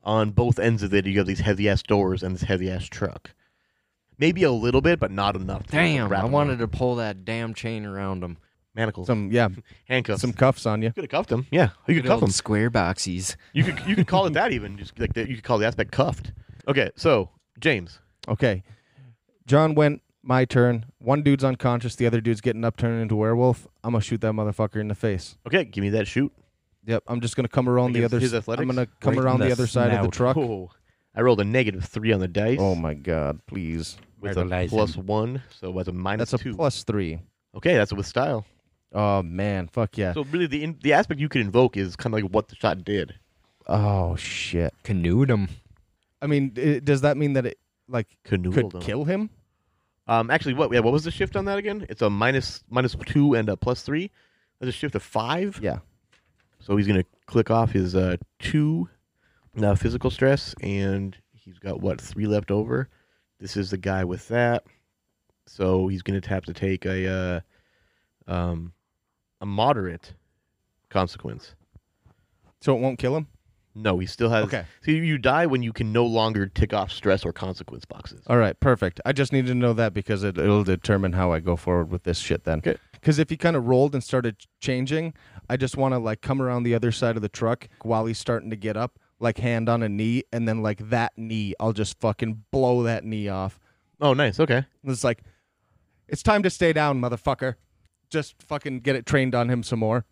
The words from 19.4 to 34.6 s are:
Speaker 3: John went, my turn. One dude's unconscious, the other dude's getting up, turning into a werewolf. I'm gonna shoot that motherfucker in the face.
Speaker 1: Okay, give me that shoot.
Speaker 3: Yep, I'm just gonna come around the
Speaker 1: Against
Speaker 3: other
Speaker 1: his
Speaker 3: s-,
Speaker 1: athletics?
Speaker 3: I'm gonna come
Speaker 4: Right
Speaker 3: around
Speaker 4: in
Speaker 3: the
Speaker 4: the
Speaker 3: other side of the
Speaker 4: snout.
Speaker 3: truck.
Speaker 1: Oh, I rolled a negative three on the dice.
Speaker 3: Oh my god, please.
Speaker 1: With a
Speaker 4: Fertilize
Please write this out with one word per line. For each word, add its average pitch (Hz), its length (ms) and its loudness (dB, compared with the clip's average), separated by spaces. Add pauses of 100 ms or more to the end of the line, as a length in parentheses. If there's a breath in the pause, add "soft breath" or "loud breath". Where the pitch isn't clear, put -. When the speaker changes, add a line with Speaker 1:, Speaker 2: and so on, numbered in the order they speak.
Speaker 3:
John 156 280 4
went, 147 280 4 (200)
my 127 220 4
turn. 120 420 4 (120)
One 139 240 0
dude's 139 220 4
unconscious, 123 520 0
the 120 100 2
other 117 140 2
dude's 110 220 0
getting 113 220 -2
up, 113 120 0
turning 117 240 0
into 110 140 0
a 107 40 2
werewolf. 117 480 2 (180)
I'm 117 80 -2
gonna 113 100 2
shoot 113 200 -2
that 110 100 0
motherfucker 107 480 -2
in 104 80 -4
the 104 60 -4
face. 98 520 -4
Speaker 1:
Okay, 180 180 2
give 101 180 -6
me 101 80 0
that 104 160 0
shoot. 135 260 -2 (520)
Speaker 3:
Yep, 110 220 -2
I'm 120 140 -4
just 117 140 -4
gonna 123 140 -2
come 127 200 0
around 123 260 4
the 120 60 2
Speaker 1:
Against 117 140 2
Speaker 3:
other 120 60 2
Speaker 1:
his 123 140 0
Speaker 3:
s-, 117 40 0
Speaker 1:
athletics? 113 240 -4
Speaker 3:
I'm 127 120 -2
gonna 127 140 -2 (120)
come 135 140 2
Speaker 4:
Right 131 100 2
Speaker 3:
around 127 120 4
Speaker 4:
in - 40 2
Speaker 3:
the - 60 2
Speaker 4:
the 127 60 4
Speaker 3:
other 123 140 0
side 107 200 2
of 110 120 2
the 101 40 2
Speaker 4:
snout. 90 100 0
Speaker 3:
truck. 127 240 2
Speaker 1:
Oh, 110 340 -4 (440)
I 110 80 0
rolled 120 180 6
a 101 40 2
negative 104 420 0
three 110 260 0
on 101 80 4
the 92 80 -2
dice. 104 320 0
Speaker 3:
Oh 95 140 2
my 82 200 -2
god, 76 520 -4
please. 82 500 -8 (240)
Speaker 1:
With 101 120 -6
a - 20 -4
Speaker 4:
Fertilize 90 380 0